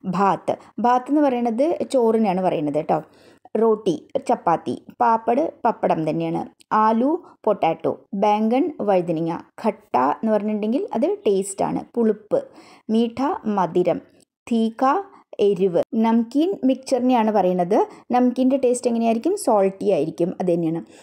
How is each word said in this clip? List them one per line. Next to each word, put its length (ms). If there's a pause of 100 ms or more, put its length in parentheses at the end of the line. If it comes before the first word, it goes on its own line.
ഭാത്ത്, 520 (240)
ഭാത്ത് 280
എന്ന് 120
പറയുന്നത് 580 (140)
ചോറിനെയാണ് 480
പറയുന്നത് 340
കേട്ടോ. 280 (580)
റോട്ടി, 480 (200)
ചപ്പാത്തി. 540 (180)
പാപ്പട്, 520 (120)
പപ്പടം 460
തന്നെയാണ്. 360 (260)
ആലു, 520 (200)
പൊട്ടാറ്റോ. 560 (140)
ബാങ്കൺ, 680
വഴുതനങ്ങ. 580 (280)
ഖട്ട 300
എന്ന് 360
പറഞ്ഞിട്ടുണ്ടെങ്കിൽ 600
അത് 220 (100)
ടേസ്റ്റാണ്, 580 (100)
പുളിപ്പ്. 480 (480)
മീഠ, 300 (260)
മധുരം. 540 (520)
തീക്ക, 500 (380)
എരിവ്. 420 (120)
നംകീൻ 600 (100)
മിക്സ്ചറിനെയാണ് 680
പറയുന്നത്. 560 (260)
നംകീൻ്റെ 440
ടേസ്റ്റ് 320
എങ്ങനെയായിരിക്കും? 480
സോൾട്ടി 540
ആയിരിക്കും, 500
അത് 120
തന്നെയാണ്. 320 (180)